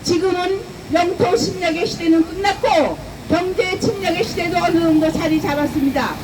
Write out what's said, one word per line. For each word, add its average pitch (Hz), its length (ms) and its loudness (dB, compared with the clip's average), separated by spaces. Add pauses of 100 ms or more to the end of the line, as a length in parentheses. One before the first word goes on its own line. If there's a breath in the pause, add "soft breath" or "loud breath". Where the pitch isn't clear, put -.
지금은 359 580 0 (320)
영토 359 420 2
침략의 359 500 -2
시대는 330 400 2
끝났고 370 720 0 (320)
경제 359 500 0
침략의 359 440 -2
시대도 349 340 -2
어느 339 220 2
정도 320 320 4
자리 311 280 0
잡았습니다. 277 840 0